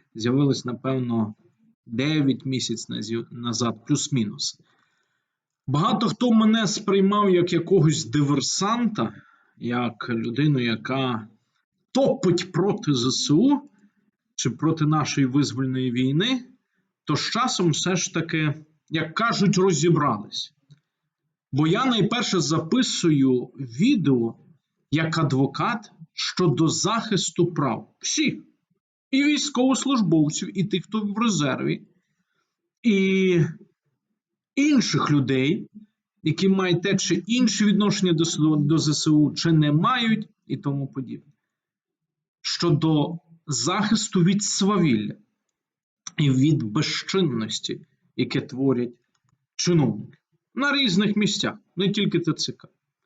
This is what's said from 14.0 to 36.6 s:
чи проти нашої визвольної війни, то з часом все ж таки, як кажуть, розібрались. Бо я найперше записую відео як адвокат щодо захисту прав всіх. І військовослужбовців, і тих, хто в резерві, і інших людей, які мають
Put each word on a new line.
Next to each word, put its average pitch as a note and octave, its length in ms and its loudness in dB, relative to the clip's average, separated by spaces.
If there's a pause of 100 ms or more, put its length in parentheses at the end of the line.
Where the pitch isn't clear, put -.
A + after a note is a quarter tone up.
чи - 160 -2
проти D#3 360 0
нашої D3 400 0
визвольної B2+ 680 -2
війни, D#3+ 520 0 (600)
то C3 120 -2
з - 140 -4
часом A3+ 400 0
все F3 260 -2
ж - 180 -4
таки, D#3+ 400 -2 (360)
як D#3+ 240 -4
кажуть, G3+ 440 2
розібрались. D#3+ 960 0 (1000)
Бо D3 140 2
я G#3+ 200 2
найперше A3 540 0
записую D3 1040 0 (140)
відео C3 760 0 (560)
як D#3+ 280 -2
адвокат D#3 720 -2 (220)
щодо D#3+ 560 0
захисту G3 800 -2
прав C#3 520 -4
всіх. - 440 -4 (680)
І C4+ 140 2
військовослужбовців, A#3+ 1300 0
і F#3+ 60 0
тих, F3 200 -4
хто A3 160 -4
в G3+ 180 -4
резерві, D3 640 -2 (1000)
і F#3+ 580 2 (1120)
інших C#4 560 2
людей, C3+ 580 0 (540)
які E3 260 0
мають F#3 340 2